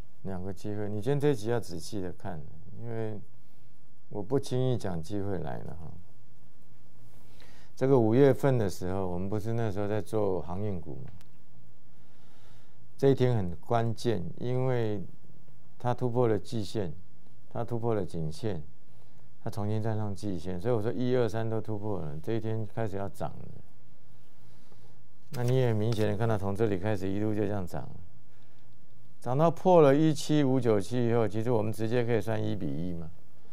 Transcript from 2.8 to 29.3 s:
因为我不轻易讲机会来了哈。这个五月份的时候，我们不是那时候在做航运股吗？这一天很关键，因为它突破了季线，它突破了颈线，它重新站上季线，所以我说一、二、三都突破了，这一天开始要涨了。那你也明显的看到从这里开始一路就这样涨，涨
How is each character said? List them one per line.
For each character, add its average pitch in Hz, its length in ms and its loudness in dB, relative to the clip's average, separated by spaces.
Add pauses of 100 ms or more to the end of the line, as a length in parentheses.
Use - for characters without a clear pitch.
因 117 80 -4
为 110 300 -2 (920)
我 104 140 -2
不 135 160 2
轻 127 320 2
易 123 40 2
讲 92 240 -2
机 98 220 0
会 98 160 0
来 67 220 -2
了 - 200 -2
哈。 - 120 -4 (1800)
这 131 120 2
个 135 120 8
五 110 160 6
月 135 180 8
份 131 240 4
的 107 100 2
时 92 240 -2
候， 95 160 0
我 87 120 0
们 95 100 -2
不 107 100 0
是 113 140 0
那 113 160 0
时 101 100 -2
候 104 80 0
在 107 140 0
做 98 400 0
航 87 220 -2
运 98 180 -2
股 76 140 -4
吗？ 65 160 -4 (1900)
这 139 120 4
一 135 40 6
天 123 240 4
很 87 200 0
关 117 360 0
键， 104 320 0 (140)
因 127 260 0
为 113 340 0 (760)
它 120 160 0
突 123 160 0
破 120 180 4
了 107 120 4
季 110 240 -2
线， 92 280 -2 (600)
它 117 120 -2
突 117 140 -2
破 113 160 0
了 101 100 0
颈 80 280 -2
线， 90 320 -2 (800)
它 113 60 -2
重 104 180 -2
新 107 160 0
站 110 140 0
上 104 180 -2
季 95 240 -2
线， 90 220 -2
所 113 100 0
以 - 20 4
我 110 80 2
说 110 80 0
一、 123 280 0
二、 120 100 2
三 113 220 -2
都 110 100 0
突 107 180 -2
破 101 220 -2
了， 76 240 -4
这 110 80 -2
一 113 80 0
天 110 260 -2
开 110 220 -2
始 95 80 -2
要 98 140 -2
涨 - 200 -2
了。 - 160 -4 (1900)
那 123 120 -2
你 123 140 4
也 123 160 4
明 107 180 2
显 107 160 2
的 104 80 2
看 113 140 0
到 110 80 2
从 98 180 0
这 110 120 2
里 101 100 2
开 104 180 0
始 95 140 -2
一 98 100 0
路 107 160 0
就 104 60 0
这 101 100 0
样 95 160 -2
涨， 80 180 -4 (1300)
涨 123 180 0